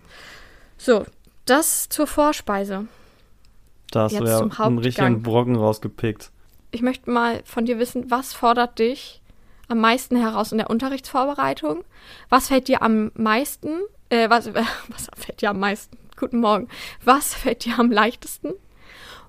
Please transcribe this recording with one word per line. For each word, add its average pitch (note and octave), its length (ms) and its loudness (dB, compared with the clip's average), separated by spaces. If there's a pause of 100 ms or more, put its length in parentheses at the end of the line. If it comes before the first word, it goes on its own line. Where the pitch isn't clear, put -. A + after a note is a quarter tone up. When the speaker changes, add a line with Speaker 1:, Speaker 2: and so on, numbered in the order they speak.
(760)
Speaker 1:
So, A3+ 280 2 (420)
das C#4+ 420 2
zur D4+ 180 -2
Vorspeise. G3+ 800 -2 (1040)
Speaker 2:
Da A2 120 2
hast G#2+ 100 0
Speaker 1:
Jetzt G#3 80 -2
Speaker 2:
du A#2 60 0
ja A2+ 120 4
Speaker 1:
zum A2 140 0
Speaker 2:
einen B2 260 0
richtigen B2 280 0
Speaker 1:
Hauptgang. A2+ 160 2
Speaker 2:
Brocken A#2+ 340 2
rausgepickt. A2 720 -2 (420)
Speaker 1:
Ich A#3 100 -8
möchte B3+ 280 -2
mal A#3 340 0
von A#3 200 -4
dir A#3 140 -2
wissen, B3 320 -4
was B3+ 240 -2
fordert A#3+ 440 0
dich A#3+ 440 -2 (460)
am A#3 100 0
meisten A#3 380 2
heraus A3 360 -2
in A3 60 0
der G#3+ 100 -2
Unterrichtsvorbereitung? C4+ 1160 -2 (440)
Was C4 200 4
fällt C4 200 2
dir C4 140 2
am A3 320 2
meisten, C4+ 640 -2 (300)
äh, A#3 180 2
was, A3+ 260 2
<laughs> - 340 -4
was - 280 -12
fällt - 240 -12
dir G#3+ 100 0
am G3 100 -2
meisten? G3+ 360 -4 (220)
Guten B3 200 -2
Morgen. G#3+ 300 2 (340)
Was C4 320 4
fällt - 300 -4
dir A#3 140 -2
am A#3+ 120 6
leichtesten? A3 640 -2 (760)